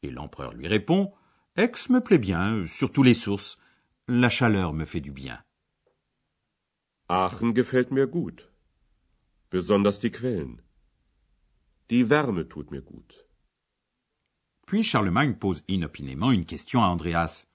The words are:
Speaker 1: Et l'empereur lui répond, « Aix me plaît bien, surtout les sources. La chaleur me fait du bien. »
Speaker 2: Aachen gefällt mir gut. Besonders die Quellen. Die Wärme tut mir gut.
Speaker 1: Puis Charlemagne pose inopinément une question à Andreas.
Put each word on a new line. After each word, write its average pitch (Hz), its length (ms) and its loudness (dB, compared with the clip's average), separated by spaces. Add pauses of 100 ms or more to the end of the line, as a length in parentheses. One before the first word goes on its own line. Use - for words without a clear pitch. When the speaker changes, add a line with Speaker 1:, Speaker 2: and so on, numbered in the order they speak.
Speaker 1:
Et 69 100 -10
l'empereur 65 420 -12
lui 64 140 -12
répond, « 165 460 2 (420)
Aix 233 160 2 (180)
me 254 100 6
plaît 226 180 4
bien, 95 500 0
surtout - 360 0
les 127 100 10
sources. - 440 -2 (520)
La 123 200 4
chaleur 98 440 2
me 78 100 -4
fait 85 160 -6
du 71 140 -12
bien. » 65 280 -14 (1700)
Speaker 2:
Aachen 95 460 0
gefällt 127 380 0
mir 135 160 0
gut. 147 440 -8 (1000)
Besonders 101 480 2
die 113 120 -2
Quellen. 85 500 -6 (1300)
Die 120 200 2
Wärme 120 400 0
tut 71 220 -14
mir 69 100 -10
gut. - 440 -20 (1400)
Speaker 1:
Puis 214 180 0
Charlemagne 107 520 2
pose 92 340 -4
inopinément 82 640 -2
une 92 120 0
question - 380 -2
à 98 40 4
Andreas. 85 680 -2